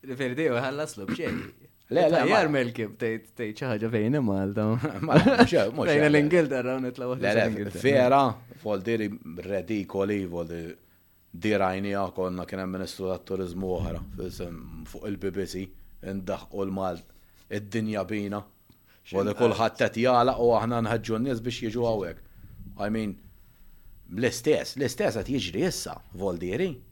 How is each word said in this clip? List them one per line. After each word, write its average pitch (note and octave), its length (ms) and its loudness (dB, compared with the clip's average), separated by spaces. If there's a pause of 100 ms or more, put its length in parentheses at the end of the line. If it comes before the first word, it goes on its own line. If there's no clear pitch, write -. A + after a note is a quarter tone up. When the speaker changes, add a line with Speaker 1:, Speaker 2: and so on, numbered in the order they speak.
Speaker 1:
Referi C3 320 -4
tiegħu C3+ 260 0
ħallaslu C#3 460 -6
b'xejn. B2+ 320 -4 (460)
Speaker 2:
Le, D3+ 180 2
le, D#3+ 160 6
Speaker 1:
Tajjar F3+ 260 4
Speaker 2:
ma D3+ 60 2
Speaker 1:
Melkim, A#2 420 0
tgħid, A2+ 360 -4
tgħid G#2+ 260 -6
xi C#3+ 100 -6
ħaġa A2+ 240 -2
fejn A2+ 300 2
in C3+ 40 2
Malta. G2+ 420 2 (200)
Speaker 2:
<laughs> D#3 220 -4
Ma, D3 80 4
mhux G3 400 6
he-, A#2+ 160 6
mhux D3 160 -2
Speaker 1:
Fejn D3 160 6
Speaker 2:
he-, - 0 -
le. D3+ 60 6
Speaker 1:
l-Ingilterra D3 680 4
u C3 80 -4
nitlaw B2+ 320 -4
Speaker 2:
Le, C3 60 -6
le, G2 120 2
Speaker 1:
l-Ingilterra. G2+ 480 0
Speaker 2:
vera, C3+ 380 6 (380)
vuol G2+ 260 -4
dire A2 240 0 (300)
redikoli, G2 880 -2
vuol E2+ 220 -6
dire E2+ 280 -10 (580)
dirajnija, G2 760 0
konna F2+ 340 -4
kien F#2+ 140 -8
hemm F#2 160 -6
Ministru F#2 340 -6
tat-Turiżmu F#2 640 -4
oħra, E2 280 -4 (140)
fis-, F2+ 280 -8 (420)
fuq - 220 -12
il-B G2 240 -4
B F#2+ 160 -4
C, F#2+ 160 -8 (380)
indaħqu G2 640 -6
l-Mal-, F#2+ 340 -4 (440)
id-dinja G#2+ 600 -4
bina. G#2 380 -6
Speaker 1:
X'inqas. - 720 -20
Speaker 2:
Vuol G2 160 2
dire - 80 -4
kulħadd A2+ 400 2
qed A2+ 240 2
jagħlaq B2 400 4
u A#2+ 100 8
aħna A2+ 300 2
nħeġġu A2+ 340 0
n-nies A#2+ 240 -2
biex A#2+ 220 -6
jiġu A#2 240 0
hawnhekk. G2 320 -2 (560)
I G#2 160 -2
mean, G#2+ 240 -2 (920)
l-istess, A#2 680 0
l-istess C3 400 0
qed G#2+ 160 -4
jiġri G2+ 340 -2
issa, - 300 -4 (140)
vuol F#2 280 -2
dire. G2 300 -2 (240)